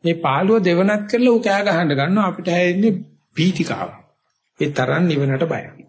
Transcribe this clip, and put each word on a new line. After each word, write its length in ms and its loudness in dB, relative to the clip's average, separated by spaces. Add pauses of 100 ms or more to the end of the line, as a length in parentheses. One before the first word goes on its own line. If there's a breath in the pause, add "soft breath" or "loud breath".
මේ 120 0
පාළුව 440 0
දෙවනත් 460 2
කරලා 260 2
ඌ 80 4
කෑ 220 0
ගහන්න 280 0
ගන්නවා 360 0
අපිට 220 -6
හැෙන්නේ 500 0 (340)
පීතිකාව. 560 -2 (720)
ඒ 100 0
තරම් 340 0
නිවනට 420 0
බයයි. 420 -8